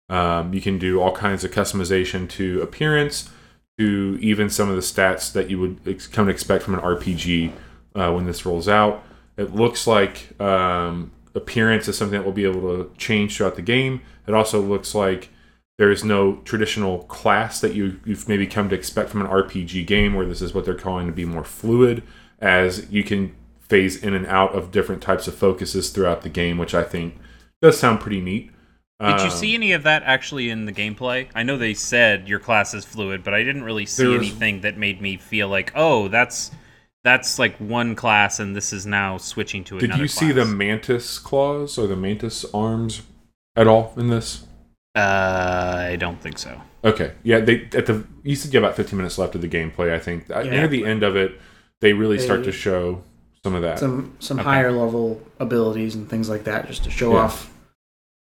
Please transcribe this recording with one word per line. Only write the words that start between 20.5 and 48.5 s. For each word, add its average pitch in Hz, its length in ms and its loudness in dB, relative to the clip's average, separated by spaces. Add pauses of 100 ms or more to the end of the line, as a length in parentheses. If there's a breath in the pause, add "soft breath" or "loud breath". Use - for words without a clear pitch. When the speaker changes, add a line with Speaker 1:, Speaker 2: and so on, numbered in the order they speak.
Speaker 1:
what 95 100 -2
they're 90 120 -2
calling 90 320 -4
to 82 60 -4
be 87 120 -6
more 82 180 -6
fluid, 117 600 2 (360 loud breath)
as 92 520 4
you 101 120 2
can 98 320 -2 (240)
phase 95 420 4
in 101 120 -2
and 92 140 -2
out 95 260 2
of 90 180 -4
different 95 300 0
types 92 260 0
of 90 60 -6
focuses 95 560 0
throughout 87 320 0
the 82 80 -12
game, 87 280 -2
which 85 180 -2
I 85 80 2
think 85 340 -8 (440 loud breath)
does 160 180 8
sound 113 220 4
pretty 101 200 -4
neat. 92 300 -6 (500 soft breath)
Speaker 2:
Did 101 180 4
you 95 60 2
Speaker 1:
Um, 92 40 0
Speaker 2:
see 214 240 -2
any 220 200 0
of 147 100 0
that 151 200 4
actually 131 460 -2
in 110 160 -6
the 104 60 -8
gameplay? 123 640 -4
I 113 80 -2
know 135 140 -2
they 113 160 -2
said 101 560 4
your 101 100 -2
class 107 340 0
is 104 120 -10
fluid, 98 400 -6
but 101 80 -2
I 107 100 2
didn't 139 200 -4
really 107 220 -6
see 127 180 -2
Speaker 1:
There's 123 120 4
Speaker 2:
anything 104 460 -2
that 104 160 -4
made 101 240 -2
me 95 160 -6
feel 104 320 -2
like, 95 260 -2
"Oh, 139 320 4
that's, 117 440 0 (520 loud breath)
that's, 127 340 2
like, 117 200 0
one 113 380 -4
class 104 440 2
and 98 160 -6
this 101 160 -6
is 98 140 -8
now 98 320 -2
switching 98 480 -8
to 95 140 -10
Speaker 1:
Did - 100 0
Speaker 2:
another 139 140 0
Speaker 1:
you 147 40 0
see 156 240 0
the 127 120 4
Speaker 2:
class." 107 120 0
Speaker 1:
mantis 107 640 -2
claws 143 580 -2
or 110 100 0
the 95 100 -2
mantis 104 560 -4
arms 110 480 -2 (560)
at 110 100 8
all 113 300 6
in 120 100 0
this? - 380 -2 (500)
Speaker 2:
Uh, 92 960 0
I 90 60 -4
don't 87 240 -6
think 76 160 -12
so. 62 240 -14 (240)
Speaker 1:
Okay. 90 260 2 (100)
Yeah, 113 200 4
they, 117 340 2
at 120 120 0
the, 110 180 0 (180)
you 139 140 -4
said 143 160 -4